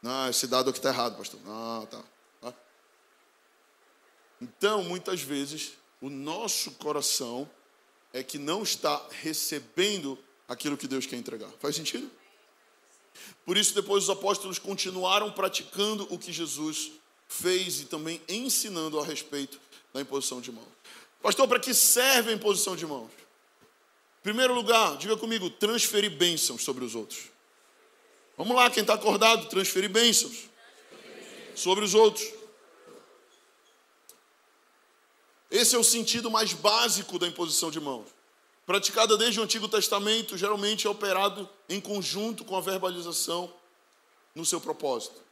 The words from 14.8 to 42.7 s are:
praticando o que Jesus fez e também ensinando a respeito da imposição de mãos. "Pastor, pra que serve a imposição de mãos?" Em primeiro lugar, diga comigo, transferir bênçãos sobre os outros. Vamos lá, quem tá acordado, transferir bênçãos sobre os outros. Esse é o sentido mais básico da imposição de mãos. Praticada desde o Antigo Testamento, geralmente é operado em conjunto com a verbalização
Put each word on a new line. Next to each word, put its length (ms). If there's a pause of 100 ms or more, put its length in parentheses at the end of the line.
praticando 760
o 80
que 140
Jesus 640 (340)
fez 540
e 40
também 440
ensinando 680
a 60
respeito 560 (340)
da 80
imposição 380
de 120
mãos. 160 (540)
"Pastor, 260
pra 120
que 140
serve 580
a 20
imposição 420
de 100
mãos?" 260 (1080)
Em 40
primeiro 300
lugar, 440
diga 200
comigo, 320
transferir 640
bênçãos 520
sobre 220
os 100
outros. 300 (1120)
Vamos 180
lá, 140
quem 140
tá 100
acordado, 560
transferir 400
bênçãos 600 (1040)
sobre 280
os 100
outros. 340 (3250)
Esse 240
é 40
o 40
sentido 460
mais 240
básico 640
da 100
imposição 440
de 80
mãos. 260 (600)
Praticada 500
desde 220
o 40
Antigo 240
Testamento, 720
geralmente 480
é 40
operado 600 (180)
em 140
conjunto 640
com 100
a 60
verbalização 920 (840)